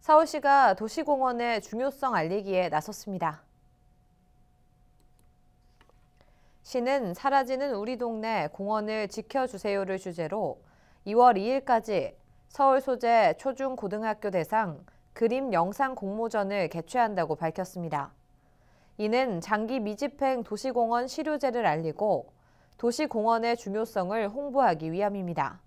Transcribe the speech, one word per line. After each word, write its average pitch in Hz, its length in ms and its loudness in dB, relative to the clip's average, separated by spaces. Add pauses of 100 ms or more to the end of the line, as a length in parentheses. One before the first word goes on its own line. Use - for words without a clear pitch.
서울시가 277 720 6
도시공원의 240 880 0
중요성 262 540 -2
알리기에 185 540 0
나섰습니다. 165 720 -4 (3250)
시는 247 500 0
사라지는 269 640 0
우리 220 220 -6
동네 220 500 -4
공원을 214 580 -4
지켜주세요를 196 920 -4
주제로 175 600 -6 (440)
이월 233 340 8
이 202 80 -2
일까지 233 680 0 (320)
서울 269 320 4
소재 233 580 4
초중고등학교 220 920 -4
대상 180 520 -2 (280)
그림 240 400 0
영상 202 420 0
공모전을 202 760 -2
개최한다고 175 680 0
밝혔습니다. 165 760 -6 (840)
이는 214 420 0
장기 220 380 -2
미집행 254 640 -2
도시공원 233 640 -2
실효제를 269 580 -2
알리고 160 680 0 (460)
도시공원의 233 800 0
중요성을 208 720 -4
홍보하기 240 600 0
위함입니다. 175 760 -4